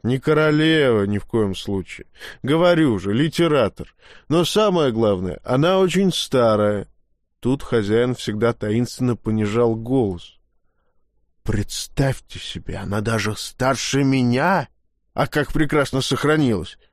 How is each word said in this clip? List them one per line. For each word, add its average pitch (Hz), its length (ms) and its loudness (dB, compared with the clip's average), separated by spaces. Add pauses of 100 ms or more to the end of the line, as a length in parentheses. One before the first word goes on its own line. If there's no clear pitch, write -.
не 123 160 0
королева 151 840 2
ни 101 140 0
в - 80 -6
коем 104 300 0
случае. - 520 -8 (360)
Говорю 160 560 4
же, 98 140 -2
литератор. 147 800 0 (320)
Но 165 160 2
самое 180 480 2
главное, 101 520 0
она 165 360 2
очень 180 320 2
старая». 107 760 0 (520)
Тут 131 240 -2
хозяин 117 500 0
всегда 113 400 -2
таинственно 117 600 -2
понижал 110 600 0
голос. 113 640 -4 (1040)
«Представьте - 960 -4
себе, - 400 -12
она 98 240 -6
даже 107 340 -2
старше 135 680 -2
меня! 135 640 2 (460)
А 123 140 -2
как - 240 -2
прекрасно 143 500 0
сохранилась!» 135 760 0 (160)